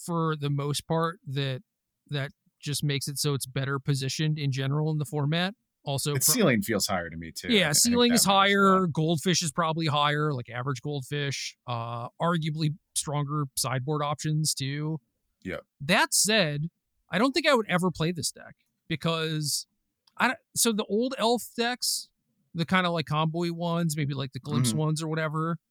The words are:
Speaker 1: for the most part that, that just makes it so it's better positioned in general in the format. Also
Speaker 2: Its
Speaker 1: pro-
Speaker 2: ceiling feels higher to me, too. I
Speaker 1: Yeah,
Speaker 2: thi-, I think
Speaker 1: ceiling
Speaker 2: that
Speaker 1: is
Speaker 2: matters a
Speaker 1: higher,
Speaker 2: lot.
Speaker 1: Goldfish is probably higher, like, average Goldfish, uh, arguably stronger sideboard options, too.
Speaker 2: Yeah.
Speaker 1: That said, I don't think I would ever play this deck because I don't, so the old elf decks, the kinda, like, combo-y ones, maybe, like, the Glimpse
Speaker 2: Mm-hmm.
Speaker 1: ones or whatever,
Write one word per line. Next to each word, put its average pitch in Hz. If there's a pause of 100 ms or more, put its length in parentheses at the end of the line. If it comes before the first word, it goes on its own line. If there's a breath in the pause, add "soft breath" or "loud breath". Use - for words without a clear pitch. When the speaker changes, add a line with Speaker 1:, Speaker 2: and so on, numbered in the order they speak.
Speaker 1:
for 165
the 143
most 143
part 165
that, 135 (480)
that 143 (300)
just 147
makes 143
it 139
so 143
it's 135
better 135
positioned 147
in 139
general 143
in 151
the 151
format. 160 (300)
Also 143
Speaker 2:
Its 135
Speaker 1:
pro- -
Speaker 2:
ceiling 147
feels 101
higher 87
to 82
me, 82
too. -
I -
Speaker 1:
Yeah, 220
Speaker 2:
thi-, 185
I -
think 147
Speaker 1:
ceiling 240
Speaker 2:
that 240
Speaker 1:
is 226
Speaker 2:
matters 196
a -
Speaker 1:
higher, 196
Speaker 2:
lot. 180
Speaker 1:
Goldfish 170
is 160
probably 160
higher, 147
like, 123
average 123
Goldfish, 143 (100)
uh, 117 (140)
arguably 160 (200)
stronger 147 (100)
sideboard 135
options, 151
too. 147 (420)
Speaker 2:
Yeah. 90 (220)
Speaker 1:
That 202
said, 165 (420)
I 170
don't 262
think 320
I 285
would 220
ever 180
play 165
this 160
deck - (340)
because 160 (500)
I 226
don't, 254 (160)
so 233
the 208
old 240
elf 226
decks, - (460)
the 165
kinda, 185
like, 160
combo-y 160
ones, 170
maybe, 143
like, 135
the 127
Glimpse 143
Speaker 2:
Mm-hmm. 131
Speaker 1:
ones 156
or 160
whatever, 160 (120)